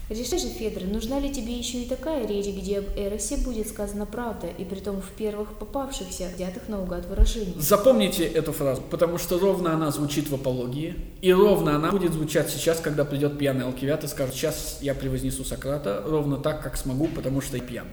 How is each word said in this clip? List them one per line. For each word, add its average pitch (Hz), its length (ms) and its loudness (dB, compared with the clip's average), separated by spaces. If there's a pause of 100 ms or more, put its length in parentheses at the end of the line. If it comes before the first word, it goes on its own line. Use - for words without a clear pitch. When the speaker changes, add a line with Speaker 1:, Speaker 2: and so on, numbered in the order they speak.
Speaker 1:
Решай 247 320 -2
же, 247 80 -2
Федор, 202 360 -4
нужна 220 360 -2
ли 277 100 -2
тебе 240 280 -4
еще 240 220 -4
и 240 60 -4
такая 254 400 -2
речь, 202 200 -2
где 196 340 -2
об 196 60 -4 (100)
Эросе 208 400 -4
будет 240 320 -2
сказана 202 380 -6
правда, 214 420 -6
и 175 160 -8
притом 190 380 -6
в - 160 -10
первых 208 420 -4
попавшихся, 214 760 -6
взятых 180 360 -8
наугад 180 360 -4
выражениях? 196 540 2
Speaker 2:
Запомните 202 640 6
эту 156 300 2
фразу, 135 280 0
потому 170 360 0
что 180 200 0
ровно 180 360 4
она 160 180 2
звучит 147 380 0
в 143 60 0
апологии, 131 600 -2 (260)
и 185 120 8
ровно 175 420 8
она 160 160 2
будет 180 220 4
звучать 156 360 2
сейчас, - 300 2
когда 151 240 0
придет 143 340 0
пьяный 131 280 0
Алкивиад 135 400 -2
и - 20 -4
скажет: 131 280 -4
"Сейчас - 440 -4
я 139 160 -2
превознесу 131 480 -2
Сократа 147 640 -2
ровно 147 320 2
так, 147 260 -2
как 135 140 -6
смогу, 139 320 0
потому 135 320 -2
что 127 160 -6
я 123 60 -4
пьян, 110 300 -8